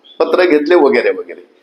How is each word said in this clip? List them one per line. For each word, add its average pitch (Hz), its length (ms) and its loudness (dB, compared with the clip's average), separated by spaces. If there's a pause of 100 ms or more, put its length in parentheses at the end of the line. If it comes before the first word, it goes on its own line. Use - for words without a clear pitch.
(180)
पत्र 180 260 0
घेतले 151 300 0
वगैरे 120 360 2
वगैरे. 87 380 -12 (140)